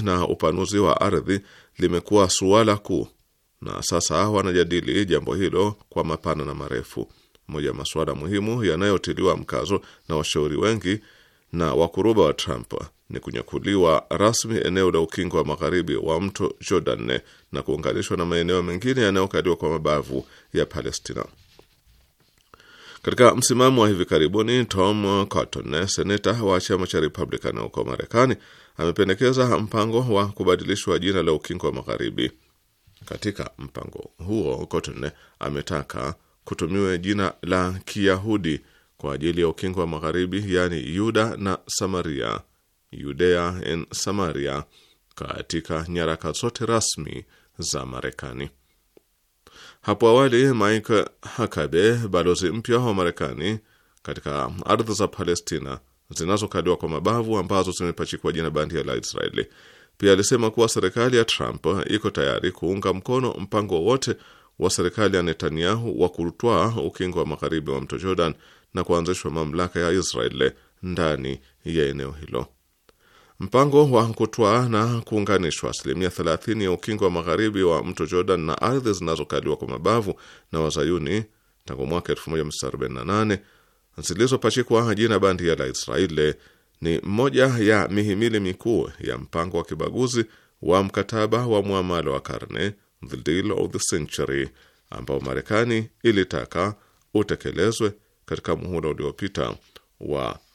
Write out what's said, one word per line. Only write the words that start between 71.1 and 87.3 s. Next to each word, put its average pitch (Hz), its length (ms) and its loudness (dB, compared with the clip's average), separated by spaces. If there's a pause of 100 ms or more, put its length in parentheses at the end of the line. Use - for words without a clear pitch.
ya 80 220 0
eneo 69 240 -6 (100)
hilo. 64 260 -6 (920)
Mpango 143 500 4
wa 117 160 6
kutwaa 113 640 2
na 117 320 0
kuunganishwa 98 680 0
asilimia 85 400 -4
thelathini 92 540 -2
ya 92 80 0
ukingo 101 320 -2
wa 90 60 4
magharibi 92 520 0
wa 80 220 2
mto 85 220 -4
Jordan 90 340 0
na 78 220 -4
ardhi 120 300 0
zinazokaliwa 76 640 -2
kwa - 120 -10
mabavu 95 520 -2 (320)
na 80 80 -2
Wazayuni 78 640 -2 (400)
tangu 65 220 -8
mwaka 82 260 -2
elfu - 180 -4
moja 80 140 0
mia 73 80 -6
tisa - 140 -8
arobaini 64 280 -6
na 64 100 -8
nane 104 340 0 (600)
zilizopachikwa 117 960 2
jina 107 240 2
bandia 90 360 2
la 69 120 -2
Israeli 76 680 0 (460)
ni 82 200 0
moja 127 460 2